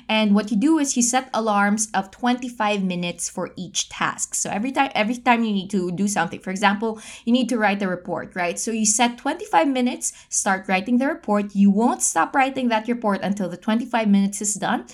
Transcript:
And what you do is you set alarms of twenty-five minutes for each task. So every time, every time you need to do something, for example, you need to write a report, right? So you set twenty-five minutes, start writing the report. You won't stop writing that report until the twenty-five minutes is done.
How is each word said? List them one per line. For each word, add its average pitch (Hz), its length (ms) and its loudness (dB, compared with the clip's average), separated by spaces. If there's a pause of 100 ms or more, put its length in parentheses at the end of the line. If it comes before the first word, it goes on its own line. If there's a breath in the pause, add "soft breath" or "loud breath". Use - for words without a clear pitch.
And 220 260 4
what 208 160 2
you 233 60 0
do 311 240 4
is 277 160 0
you 240 80 2
set 262 300 0
alarms 208 600 2
of 190 160 -2
twenty-five 240 720 -2
minutes 175 460 -4
for - 280 -6
each - 320 -6
task. - 440 -4
So - 160 -4
every 233 220 -4
time, 277 240 0
every 214 220 0
time 233 260 2
you 214 80 0
need 190 200 -2
to 180 200 0
do 190 160 0
something, 170 320 -2
for 185 120 -8
example, 208 500 0 (240 loud breath)
you 233 80 2
need 247 160 2
to 247 80 0
write 202 240 2
a 190 80 0
report, 175 440 -6
right? 175 240 -2
So - 140 -4
you 220 140 0
set 240 320 2
twenty-five 320 500 0
minutes, 247 460 -2 (160 loud breath)
start 190 400 -2
writing 196 300 2
the 269 80 2
report. 311 260 -2 (200)
You 196 180 6
won't 233 320 2
stop - 320 0
writing 269 340 0
that 220 180 0
report 226 360 -2
until 196 260 -2
the 175 80 -10
twenty-five 226 500 -2
minutes 196 320 4
is 208 140 -4
done. 190 400 -2